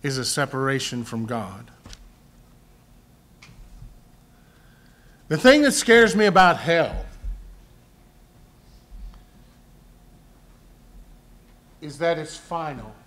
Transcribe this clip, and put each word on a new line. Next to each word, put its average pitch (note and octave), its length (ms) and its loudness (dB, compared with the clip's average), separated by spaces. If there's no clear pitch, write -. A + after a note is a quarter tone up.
is C3+ 160 -6
a B2+ 60 -6
separation C3+ 760 -4
from A2+ 240 -8
God. A2 420 -10
The D#3 100 -2
thing C4+ 260 6
that C#4 100 2
scares A3+ 420 4
me G#3+ 120 4
about F3+ 320 6
hell E3 460 -2
is C#3+ 180 -16
that E3+ 200 -2
it's D#3 180 -12
final. C3+ 580 -10